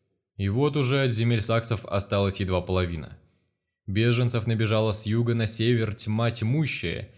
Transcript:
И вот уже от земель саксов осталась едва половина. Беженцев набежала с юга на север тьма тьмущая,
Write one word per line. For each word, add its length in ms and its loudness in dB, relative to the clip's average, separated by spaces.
И 140 -2
вот 260 0
уже 280 2
от 80 2
земель 280 2
саксов 460 0
осталась 540 0
едва 200 0
половина. 560 -2
Беженцев 600 2
набежала 460 2
с 140 -6
юга 280 2
на 120 0
север 480 0
тьма 360 -2
тьмущая, 880 -2